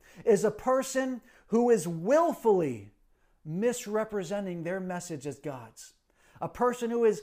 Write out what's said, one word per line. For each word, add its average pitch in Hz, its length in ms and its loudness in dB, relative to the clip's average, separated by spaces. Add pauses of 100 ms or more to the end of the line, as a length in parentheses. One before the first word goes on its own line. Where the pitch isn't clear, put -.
(220)
is 196 220 6
a 214 60 4
person 262 720 -2 (240)
who 240 240 2
is 180 180 4
willfully 175 1040 2 (500)
misrepresenting 202 1200 -4
their 175 160 -4
message 175 480 -8
as 135 120 -8
God's. 123 560 -14 (480)
A 165 60 -6
person 240 420 -2
who 233 160 2
is 208 160 2